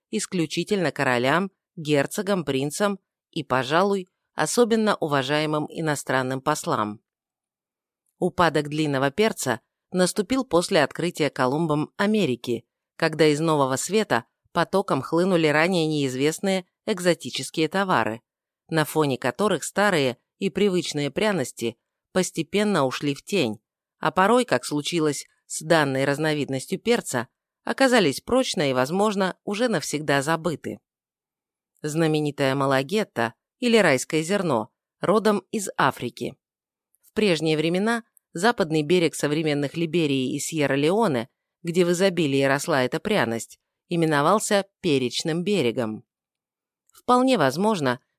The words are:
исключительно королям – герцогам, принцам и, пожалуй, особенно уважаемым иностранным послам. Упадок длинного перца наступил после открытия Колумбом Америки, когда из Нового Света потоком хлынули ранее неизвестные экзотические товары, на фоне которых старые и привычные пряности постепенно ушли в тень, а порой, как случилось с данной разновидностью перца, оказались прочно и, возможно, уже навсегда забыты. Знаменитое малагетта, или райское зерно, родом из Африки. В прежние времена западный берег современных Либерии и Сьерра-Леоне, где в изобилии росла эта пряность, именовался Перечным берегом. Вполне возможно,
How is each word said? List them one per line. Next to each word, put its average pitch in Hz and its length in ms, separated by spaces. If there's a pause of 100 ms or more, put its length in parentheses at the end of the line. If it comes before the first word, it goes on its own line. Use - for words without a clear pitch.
(100)
исключительно 175 840
королям – 135 580 (260)
герцогам, 160 680
принцам 147 540 (320)
и, 160 140
пожалуй, 170 640 (260)
особенно 220 600
уважаемым 151 760
иностранным 131 720
послам. 123 600 (1160)
Упадок 160 500
длинного 143 420
перца 208 500 (300)
наступил 208 540
после 170 380
открытия - 480
Колумбом 147 640
Америки, 151 680 (320)
когда 156 300
из 147 140
Нового 143 360
Света 175 480 (280)
потоком 170 500
хлынули 170 440
ранее 160 400
неизвестные 151 800 (200)
экзотические 165 800
товары, 143 540 (460)
на 160 160
фоне 143 340
которых 170 460
старые 165 540 (200)
и 190 120
привычные 170 600
пряности 151 680 (360)
постепенно 185 720
ушли 139 280
в - 80
тень, 123 380 (380)
а 147 120
порой, 226 340
как 127 200
случилось 147 640 (200)
с - 160
данной 143 420
разновидностью 143 720
перца, 190 500 (360)
оказались 233 560
прочно 226 500
и, - 20
возможно, 185 720
уже 208 240
навсегда 147 540
забыты. 160 580 (1000)
Знаменитое 151 720
малагетта, 139 800 (240)
или 233 180
райское 156 460
зерно, 160 480 (300)
родом 208 500
из 202 260
Африки. - 600 (640)
В - 100
прежние 160 440
времена 190 480 (280)
западный 170 500
берег 165 320
современных 147 640
Либерии 151 580
и 143 40
Сьерра-Леоне, 143 920 (340)
где 175 220
в 175 80
изобилии 170 500
росла 139 420
эта 156 160
пряность, 117 580 (300)
именовался 170 800 (140)
Перечным 156 640
берегом. 120 640 (880)
Вполне 254 440
возможно, 151 640 (180)